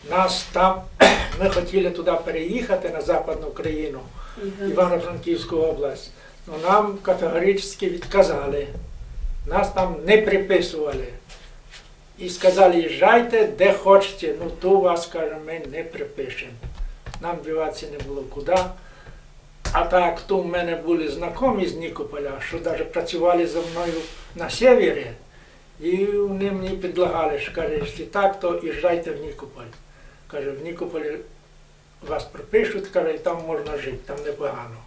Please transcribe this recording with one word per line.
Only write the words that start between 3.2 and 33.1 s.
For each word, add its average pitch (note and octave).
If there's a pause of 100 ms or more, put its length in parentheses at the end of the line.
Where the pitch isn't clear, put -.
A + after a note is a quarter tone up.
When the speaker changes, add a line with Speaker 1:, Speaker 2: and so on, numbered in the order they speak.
Speaker 1:
Україну, D3+ (440)
Speaker 2:
Мгм. G3
Speaker 1:
Івано-Франківську F3
область. D3+ (360)
Но D#3+ (160)
нам G3+
категорично F#3
відказали. C#3+ (800)
Нас F#3+
там F3+ (100)
не G#3
приписували. F3 (1080)
І F3+
сказали: F#3
«Їжджайте, G#3 (100)
де F#3
хочете, F#3+
ну E3+ (100)
ту F#3+
вас, F3
каже, D#3
ми D#3+ (100)
не D#3+
припишемо». C3 (680)
Нам E3+
діватися D#3
не D3 (100)
було C#3
куди. C#3+ (1120)
А E3
так, F3
то F#3+
в F3+
мене E3+
були D#3+
знайомі F#3+
з -
Нікополя, C#3+
що E3
навіть -
працювали E3+
зі D3+
мною E3 (340)
на E3+
севері, A3+ (720)
і F3+
вони G3+
мені F#3+
предлагали, E3
що, -
каже: D3+
«Якщо D3+
так, G3
то F3
їжджайте E3+
в C#3+
Нікополь». C#3+ (640)
Каже: C#3
«В C#3
Нікополі D#3+ (840)
вас D3
припишуть, G3
каже, D#3+